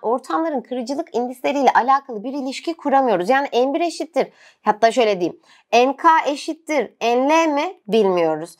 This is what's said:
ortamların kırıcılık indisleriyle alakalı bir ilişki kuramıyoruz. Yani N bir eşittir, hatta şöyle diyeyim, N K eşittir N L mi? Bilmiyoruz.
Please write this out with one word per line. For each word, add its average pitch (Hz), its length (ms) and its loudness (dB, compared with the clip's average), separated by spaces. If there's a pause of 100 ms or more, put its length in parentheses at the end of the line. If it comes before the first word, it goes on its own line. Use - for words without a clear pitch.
ortamların 302 580 -4
kırıcılık 262 540 -8
indisleriyle 254 600 -2
alakalı 240 500 0
bir 262 80 -8
ilişki 277 420 -6
kuramıyoruz. 247 560 2
Yani 269 220 0
N 262 220 0
bir 320 60 -2
eşittir, 320 480 -4 (340)
hatta 214 300 2
şöyle 214 280 0
diyeyim, 170 200 -4 (320)
N 254 240 4
K 339 120 2 (180)
eşittir 294 760 -4
N 240 260 0
L 330 200 2
mi? 311 380 -4
Bilmiyoruz. 180 720 0